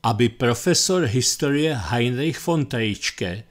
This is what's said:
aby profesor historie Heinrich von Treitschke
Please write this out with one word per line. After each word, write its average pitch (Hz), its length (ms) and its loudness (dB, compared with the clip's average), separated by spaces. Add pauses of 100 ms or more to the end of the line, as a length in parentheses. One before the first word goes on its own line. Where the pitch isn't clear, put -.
aby 113 260 2
profesor 160 760 2
historie 143 680 0
Heinrich 120 720 -2
von 160 200 0
Treitschke 107 840 -4